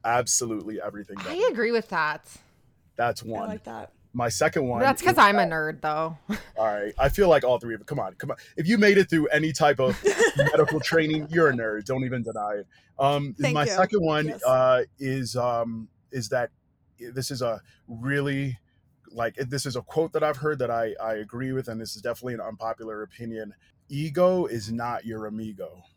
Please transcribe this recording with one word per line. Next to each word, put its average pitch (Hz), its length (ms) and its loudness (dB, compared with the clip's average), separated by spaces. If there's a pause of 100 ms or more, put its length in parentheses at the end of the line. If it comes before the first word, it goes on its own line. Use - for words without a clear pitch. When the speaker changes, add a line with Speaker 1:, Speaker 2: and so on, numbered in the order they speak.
Speaker 1:
Absolutely 110 760 -2
everything 101 360 -10
better. - 120 -10
Speaker 2:
I 392 220 0
agree 233 200 -2
with 226 180 -2
that. 156 360 -2 (720)
Speaker 1:
That's 117 280 -2
Speaker 3:
I 110 40 -12
Speaker 1:
one. 107 220 -6
Speaker 3:
like - 160 -10
that. 113 260 -14 (200)
Speaker 1:
My 120 180 -2
second 151 380 0
one 120 140 0
Speaker 2:
That's 269 220 2
'cause 359 100 4
Speaker 1:
is - 60 4
Speaker 2:
I'm 202 160 8
a 208 100 4
Speaker 1:
that 170 40 -4
Speaker 2:
nerd, 156 320 -4
though. 156 360 -2 (100)
<laughs> - 300 -8
Speaker 1:
All 110 80 0
right. 104 320 -2
I 135 120 4
feel 190 200 4
like 143 140 6
all 123 160 4
three 117 160 -6
of 101 60 -14
it. - 60 -20
Come 143 120 -4
on, 95 160 -6
come 135 160 -10
on. - 60 -6 (200)
If 156 100 -2
you 226 120 4
made 202 180 8
it 190 120 6
through 156 180 4
any 151 260 2
type 147 260 4
of 131 240 2
Speaker 3:
<laughs> 403 340 4
Speaker 1:
medical 151 420 4
training, 156 500 0
you're 160 200 4
a 131 40 2
nerd. 107 320 -4
Don't 131 200 -2
even 123 180 -4
deny 107 320 -4
it. 101 120 -8 (300)
Um, 143 420 0
Speaker 3:
Thank - 140 0
Speaker 1:
my 147 120 2
Speaker 3:
you. - 60 -2
Speaker 1:
second 190 320 2
one, 156 240 2
Speaker 3:
Yes. - 160 -6
Speaker 1:
uh, 127 400 6 (140)
is, 131 380 -4
um, 117 540 -2 (220)
is 117 180 -6
that 123 200 0 (480)
this 127 320 -8
is 123 140 -6
a 110 180 -2 (260)
really, 139 680 -2 (540)
like, 117 240 -2
this 131 320 -4
is 123 80 -6
a 120 80 -4
quote 160 300 -2
that 151 100 2
I've 151 140 0
heard 151 220 -2
that 120 120 -2
I, 113 300 -2
I 113 140 -2
agree 117 360 -8
with, 131 160 -4
and 113 120 -8
this 107 160 -10
is 104 60 -20
definitely 123 320 -6
an 113 80 -8
unpopular 110 640 -8
opinion. 110 500 -12 (360)
Ego 165 580 0
is 110 240 -6
not 117 340 -6
your 110 220 -8
amigo. 98 560 -10 (140)